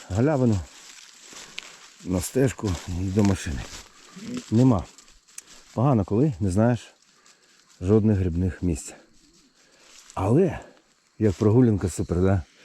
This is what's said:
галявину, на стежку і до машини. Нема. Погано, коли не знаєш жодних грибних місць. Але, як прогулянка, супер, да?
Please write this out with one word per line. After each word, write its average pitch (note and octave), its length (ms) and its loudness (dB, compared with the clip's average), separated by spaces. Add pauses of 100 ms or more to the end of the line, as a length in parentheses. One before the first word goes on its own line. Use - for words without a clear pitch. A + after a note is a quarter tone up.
галявину, A#2+ 500 0 (1400)
на F#2 180 -4
стежку B2 500 -2 (160)
і F2+ 160 -6
до G2 200 0
машини. E2+ 380 -2 (920)
Нема. A2+ 320 4 (880)
Погано, A2+ 320 2
коли B2+ 340 0
не G2 120 -2
знаєш A2+ 420 0 (880)
жодних G#2 360 4
грибних F2+ 440 -2
місць. E2+ 320 -4 (1200)
Але, B2 460 0 (600)
як G#2+ 140 2
прогулянка, G#2+ 560 4
супер, F2 320 -4
да? F#2+ 220 2 (220)